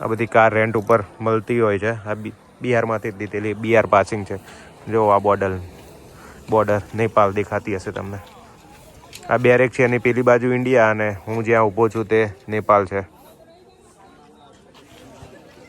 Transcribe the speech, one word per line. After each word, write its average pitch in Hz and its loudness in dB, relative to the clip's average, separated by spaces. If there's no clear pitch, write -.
આ - -4
બધી 110 -4
કાર 110 4
રેન્ટ 110 0
ઉપર 104 2
મળતી 113 -2
હોય 104 0
છે. 107 -4
આ 107 -8
બિ-, 107 -10
બિહારમાંથી 113 -2
જ 95 -12
લીધેલી, 104 -6
બિહાર 110 2
પાસિંગ 98 0
છે. 98 -8
જો 110 2
આ 101 4
બોર્ડર, 98 0
બોર્ડર 104 2
નેપાળ 107 0
દેખાતી 104 -4
હશે 92 -10
તમને. 98 -10
આ 117 2
બેરેક 123 4
છે, 131 0
એની 120 0
પેલી 120 0
બાજુ 123 2
ઇન્ડિયા 123 2
અને 107 -2
હું 113 -6
જ્યાં 113 2
ઊભો 107 0
છું 110 -4
તે 110 0
નેપાળ 104 2
છે. 98 -6